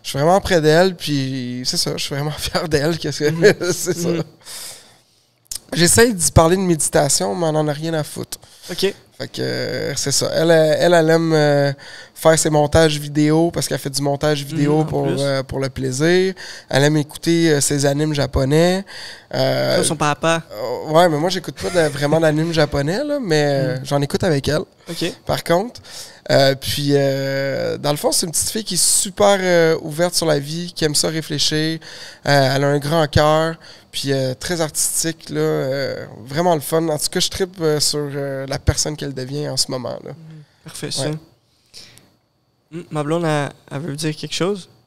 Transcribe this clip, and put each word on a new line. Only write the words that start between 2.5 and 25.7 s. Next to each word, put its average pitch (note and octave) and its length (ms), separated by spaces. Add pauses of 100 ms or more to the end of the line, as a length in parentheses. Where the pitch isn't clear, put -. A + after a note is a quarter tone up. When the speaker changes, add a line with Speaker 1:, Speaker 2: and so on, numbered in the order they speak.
Speaker 1:
d'elle. D#3 260
Qu'est-ce D3+ 280
que D3+ 60
Speaker 2:
Mhm. E3+ 280
Speaker 1:
<laughs> F3 140
c'est F3+ 260
ça. E3+ 100
Speaker 2:
Mhm. E3+ 140 (1500)
Speaker 1:
J'essaye A3+ 420
d'y E3 180
parler E3+ 240
de G3 60
méditation, E3+ 720
mais E3+ 100
on D#3 80
en D#3 140
a D3 40
rien D#3+ 220
à D3+ 80
foutre. - 360 (320)
Speaker 2:
Ok. F#3+ 220 (260)
Speaker 1:
Fait B2+ 100
que, B2+ 140
euh, B2+ 540
c'est C#3 140
ça. B2 240
Elle, E3 160
elle, D#3 300
elle, F3 140
elle D#3+ 160
aime, E3 220
euh, C#3+ 400 (420)
faire D#3+ 240
ses D#3+ 120
montages D3+ 480
vidéo D3+ 540
parce C#3+ 160
qu'elle C#3+ 100
fait C#3+ 120
du C3+ 120
montage C#3+ 420
vidéo C#3+ 320
Speaker 2:
Mhm, D#3 40
en D#3 60
Speaker 1:
pour, C#3+ 200
Speaker 2:
plus. C3 140
Speaker 1:
euh, C#3 240
pour C3+ 160
le C3+ 80
plaisir. D#3 680 (360)
Elle C3+ 140
aime D3+ 120
écouter, E3 560
euh, C#3+ 80
ses C#3+ 260
animes D3+ 280
japonais. D3+ 720 (500)
Euh, C3 420
Speaker 2:
Ça, A#2 80
son E3 120
papa. D#3+ 540
Speaker 1:
euh, A2+ 420
ouais, F3 160
mais D3+ 100
moi, E3 120
j'écoute D#3+ 240
pas - 160
de, E3+ 220
vraiment C#3+ 260
d'animes D#3+ 340
japonais, D3+ 520
là, D4 160
mais, D#3 260
euh, C3 300
Speaker 2:
Mhm. C3 80
Speaker 1:
j'en C#3+ 160
écoute - 240
avec D3 240
elle. D3+ 140 (260)
Speaker 2:
Ok. E3+ 240 (140)
Speaker 1:
Par C#3 180
contre. G3+ 360 (500)